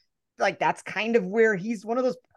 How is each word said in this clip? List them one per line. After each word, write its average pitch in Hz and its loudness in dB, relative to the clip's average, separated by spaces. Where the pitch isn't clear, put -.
like, 196 0
that's 170 0
kind 220 -2
of 196 4
where 220 2
he's 214 -6
one 226 -2
of 262 0
those 254 -2